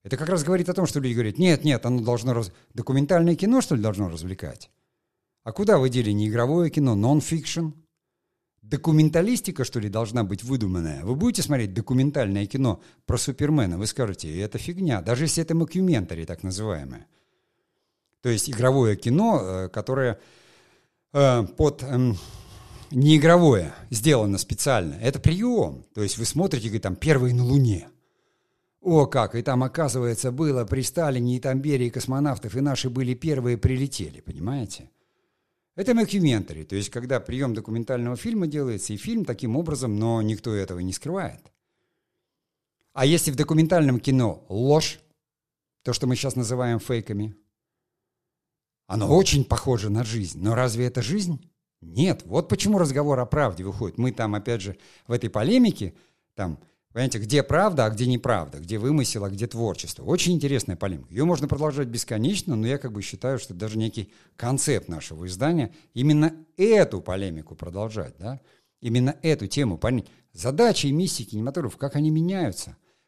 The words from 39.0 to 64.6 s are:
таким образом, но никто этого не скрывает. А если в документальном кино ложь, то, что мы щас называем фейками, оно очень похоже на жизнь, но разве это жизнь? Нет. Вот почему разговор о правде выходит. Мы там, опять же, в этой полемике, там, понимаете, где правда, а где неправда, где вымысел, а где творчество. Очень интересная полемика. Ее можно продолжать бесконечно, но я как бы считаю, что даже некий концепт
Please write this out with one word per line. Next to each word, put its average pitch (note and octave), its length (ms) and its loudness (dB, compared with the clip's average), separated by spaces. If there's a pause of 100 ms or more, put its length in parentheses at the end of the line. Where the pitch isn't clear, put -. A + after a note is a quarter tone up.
таким A#2+ 320 -4
образом, C3 400 -2
но A2+ 240 0
никто G#2+ 320 -2
этого F#2 260 -4
не F#2 140 -4
скрывает. E3+ 580 -8 (1400)
А C3+ 120 2
если D#3+ 240 4
в C3+ 60 -2
документальном D#3 640 4
кино B2+ 480 2
ложь, C3+ 540 2 (840)
то, B2+ 80 -2
что C3 160 -2
мы B2+ 80 2
щас B2 220 -4
называем A#2+ 420 -2
фейками, G#2+ 560 -4 (1500)
оно G#2+ 260 0
очень D#3 300 6
похоже A2 460 -2
на A2+ 160 0
жизнь, G#2 360 -6
но A2 140 0
разве A#2+ 300 0
это A#2+ 160 -2
жизнь? E3+ 500 -4 (300)
Нет. A2 420 -2
Вот A2 240 -2
почему G3 300 2
разговор C#3+ 420 2
о A#2+ 60 -2
правде A2 400 -2
выходит. F#2+ 320 -6
Мы A#2+ 160 0
там, A2 200 -2
опять G#2 280 -4
же, F#2+ 160 -10 (300)
в A#2 40 -10
этой A#2+ 180 -2
полемике, D3+ 640 2 (420)
там, F2 240 -6 (340)
понимаете, A#2+ 260 -2
где A2 240 2
правда, D#3+ 420 2
а G#2+ 40 2
где A2 180 -2
неправда, G2 520 -2
где F2 180 -6
вымысел, A#2 480 0
а G2 40 -4
где G2+ 180 -4
творчество. G#2+ 560 -6
Очень F3 300 0
интересная C3+ 440 -2
полемика. E2+ 340 -6
Ее A#2+ 140 0
можно D3 220 0
продолжать C3+ 420 -2
бесконечно, A#2+ 640 -4
но G#2+ 100 0
я C3+ 120 -2
как A2+ 160 -10
бы G#2 80 -8
считаю, B2+ 360 -6
что - 160 -14
даже G#2+ 240 -8
некий A2 360 -6 (240)
концепт B2+ 500 -2